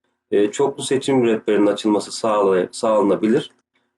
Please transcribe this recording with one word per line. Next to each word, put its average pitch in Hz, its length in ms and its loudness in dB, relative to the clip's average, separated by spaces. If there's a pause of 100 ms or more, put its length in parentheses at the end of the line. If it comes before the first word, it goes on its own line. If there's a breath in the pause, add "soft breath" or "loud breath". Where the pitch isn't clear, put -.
(320)
e, 104 200 2
çoklu 139 320 -4
seçim 131 420 0
rehberinin 104 420 0
açılması 101 440 -2
sağlay-, 98 600 0
sağlanabilir 107 800 0 (460)